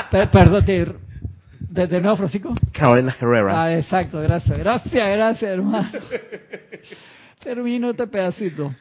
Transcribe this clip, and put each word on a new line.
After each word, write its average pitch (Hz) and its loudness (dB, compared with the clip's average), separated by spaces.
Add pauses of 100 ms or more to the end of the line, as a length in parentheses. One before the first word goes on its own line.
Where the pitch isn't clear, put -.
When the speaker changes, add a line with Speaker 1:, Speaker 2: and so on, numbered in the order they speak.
(120)
Speaker 1:
Pe-, 202 4
perdón, 190 6
te, 180 2 (760)
de, 180 -2
de 175 0
nuevo, 202 2
Francisco. 196 -4 (200)
Speaker 2:
Carolina 127 4
Herrera. 117 2
Speaker 1:
Ah, 165 0
exacto, 165 -2
gracias, 156 0
gracias, 208 -2
gracias, 220 0
hermano. 202 -2 (1500)
Termino 240 -4
este 233 -4
pedacito. 175 -4